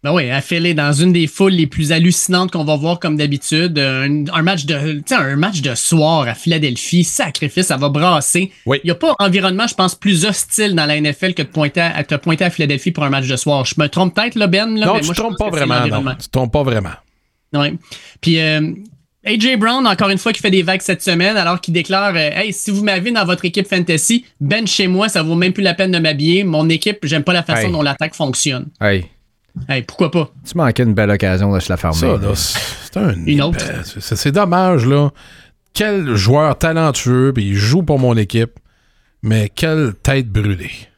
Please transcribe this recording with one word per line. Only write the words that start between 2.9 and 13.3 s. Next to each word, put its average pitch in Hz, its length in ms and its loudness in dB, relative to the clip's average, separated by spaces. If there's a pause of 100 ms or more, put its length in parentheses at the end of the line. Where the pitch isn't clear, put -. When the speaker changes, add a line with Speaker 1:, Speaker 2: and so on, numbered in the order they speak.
Speaker 1:
comme 151 160 -2
d'habitude. 147 600 -2
Euh, 135 300 0
un, 147 260 -2
un 160 100 0
match 170 220 0
de, 151 340 -2
tu 147 80 -12
sais, 262 80 0
un 139 200 0
match 180 240 0
de 135 160 -2
soir 156 500 2
à 117 100 -4
Philadelphie, 160 680 -2
sacrifice, 175 640 -4
ça 147 80 -2
va 143 140 -2
brasser. 175 600 0 (160)
Speaker 2:
Oui. 135 200 0
Speaker 1:
Il - 20 -8
y - 40 -10
a - 40 -20
pas 311 240 0
environnement, 196 480 0
je - 80 -6
pense, 180 200 0
plus 185 280 0
hostile 208 500 -2
dans 160 120 2
la 151 100 0
N 151 180 0
F - 100 -6
L 185 120 0
que - 60 -4
de - 80 -4
pointer 151 320 -2
à, 165 240 -2
te 151 100 -2
pointer 160 300 0
à 175 40 2
Philadelphie 147 420 -2
pour 151 120 -4
un 139 60 0
match 135 180 -2
de 139 80 -2